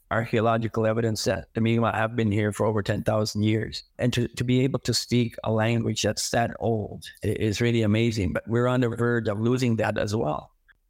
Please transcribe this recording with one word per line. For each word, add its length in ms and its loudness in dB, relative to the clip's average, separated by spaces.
archaeological 760 0
evidence 380 0
that 280 -4
the 80 -2
Mi'kmaq 340 2
have 220 -2
been 160 2
here 200 2
for 120 -2
over 180 0
ten 200 -2
thousand 400 0
years. 400 0
And 160 2
to, 140 0
to 160 -4
be 160 2
able 180 0
to 160 -2
speak 400 0
a 80 0
language 500 0
that's 280 -2
that 300 0
old 440 -4
i-, 60 -2
is 320 -2
really 220 2
amazing, 500 2
but 160 -6
we're 200 2
on 120 2
the 80 2
verge 400 0
of 120 -2
losing 360 2
that 220 0
as 180 -2
well. 360 -4